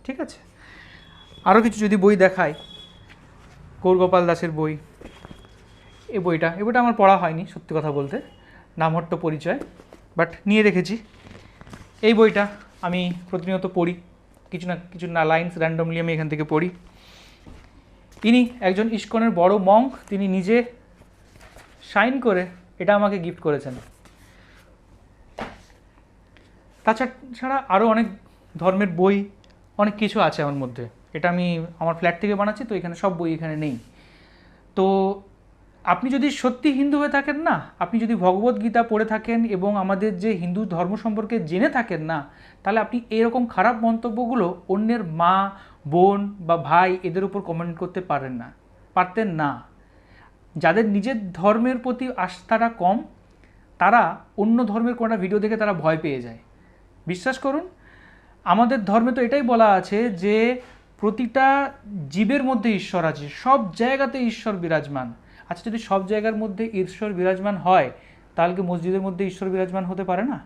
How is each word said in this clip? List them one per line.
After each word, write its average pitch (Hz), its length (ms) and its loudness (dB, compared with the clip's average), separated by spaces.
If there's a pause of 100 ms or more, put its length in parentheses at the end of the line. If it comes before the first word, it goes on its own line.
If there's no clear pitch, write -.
ঠিক 262 160 -10
আছে, - 180 -10 (1040)
আরও 202 180 6
কিছু 214 180 0
যদি 208 160 2
বই 202 200 6
দেখাই, 185 380 4 (1300)
গৌরগোপাল 185 460 4
দাসের 165 240 0
বই, 156 260 -4 (1300)
এই 226 120 -4
বইটা, 165 380 0
এই 202 60 -4
বইটা 240 160 0
আমার 240 140 2
পড়া 196 240 6
হয়নি 170 280 -2
সত্যি - 300 -12
কথা 151 160 -2
বলতে, 143 300 -4 (560)
নামহট্ট 165 380 -2
পরিচয়, 160 440 -4 (580)
but 165 100 2 (180)
নিয়ে 214 180 4
রেখেছি। 190 340 2 (1040)
এই 220 120 6
বইটা 202 340 4 (340)
আমি 180 320 -2 (160)
প্রতিনিয়ত 185 440 -4
পড়ি, 175 200 0 (580)
কিছু 175 160 -10
না 175 100 -4 (140)
কিছু 175 160 -12
না 165 180 2
লাইন্স 165 320 0
randomly 165 420 -2
আমি 165 140 -2
এখান 156 160 -2
থেকে 151 140 -2
পড়ি। 156 260 0 (1500)
ইনি 233 260 4 (100)
একজন 208 340 0
ইস্কনের 226 380 -2
বড় 175 260 2
মঙ্ক, 214 360 4 (160)
তিনি 196 180 -2
নিজে 190 360 2 (1300)
সাইন 247 260 2
করে 185 280 0 (320)
এটা 202 160 4
আমাকে 202 240 2
গিফট 175 200 -8
করেছেন। 143 340 -4 (3000)
তাছাড়া, 233 280 0 (240)
ছাড়া 262 320 -4
আরও 196 200 4
অনেক 226 180 4 (520)
ধর্মের 190 300 0
বই, 196 420 2 (480)
অনেক 208 180 2
কিছু 214 260 -2
আছে 160 220 0
আমার 143 120 -4
মধ্যে। 123 340 -8 (240)
এটা 165 160 0
আমি 175 360 -2 (140)
আমার 165 160 -2
ফ্ল্যাট 170 260 -2
থেকে 208 140 0
বানাচ্ছি, 208 280 -2
তো 220 120 -8
এখানে 170 200 -6
সব 185 220 -2
বই 165 160 -2
এখানে 156 220 -6
নেই। 151 220 -4 (960)
তো 196 400 2 (680)
আপনি - 260 -2
যদি 269 220 0
সত্যি 254 400 0
হিন্দু 277 280 0
হয়ে 285 100 0
থাকেন 277 260 -2
না, 294 260 -2 (180)
আপনি 226 200 0
যদি 226 160 0
ভগবত 202 460 2
গীতা 233 220 0
পড়ে 220 220 0
থাকেন 220 400 -2
এবং 202 320 -2
আমাদের 190 420 -2
যে 214 120 -2
হিন্দু 180 340 -4
ধর্ম 175 300 -2
সম্পর্কে 220 440 -4
জেনে 180 300 0
থাকেন 226 320 -4
না, 156 280 -6 (340)
তাহলে 214 160 0
আপনি 220 300 -4
এরকম 233 380 0
খারাপ 226 280 2
মন্তব্যগুলো 226 920 -2
অন্যের 220 340 0
মা, 175 480 2 (380)
বোন 202 500 4
বা 170 180 0
ভাই 175 460 4
এদের 185 200 -2
উপর 196 180 -4
কমেন্ট 170 360 -6
করতে 180 240 -6
পারেন 135 320 -4
না, 120 180 -10 (420)
পারতেন 185 340 0
না। 147 360 -2 (920)
যাদের 175 280 4
নিজের 208 460 -2
ধর্মের 220 460 2
প্রতি 254 400 -6
আস্থাটা 226 520 -2
কম, 214 340 0 (760)
তারা 190 400 4 (200)
অন্য 226 260 2
ধর্মের 226 320 -2
কোনোটা 226 220 -2
ভিডিও 190 220 0
দেখে 214 180 0
তারা 208 160 0
ভয় 160 240 0
পেয়ে 143 240 -4
যায়। 113 160 -14 (720)
বিশ্বাস 254 320 -4
করুন, 294 280 -4 (760)
আমাদের 220 420 2
ধর্মে 226 260 2
তো 262 100 0
এটাই 254 200 2
বলা 233 300 6
আছে 202 380 2
যে 220 520 0 (360)
প্রতিটা 262 760 0 (360)
জীবের 220 340 0
মধ্যে 247 260 0
ঈশ্বর 180 360 -2
আছে, 147 240 -4
সব 233 460 0
জায়গাতে 269 440 0
ঈশ্বর 226 340 -2
বিরাজমান। 147 600 -4 (360)
আচ্ছা, 175 200 -8
যদি 226 100 -6
সব 196 280 -2
জায়গার 214 280 -2
মধ্যে 214 380 -6
ঈশ্বর 196 400 -4
বিরাজমান 185 440 -2
হয়, 165 340 4 (440)
তাহলে 175 200 2
কি 190 60 -4
মসজিদের 180 400 -2
মধ্যে 190 260 -4
ঈশ্বর 185 220 -6
বিরাজমান 185 360 -4
হতে 185 180 -6
পারে 185 200 -2
না? 247 220 -4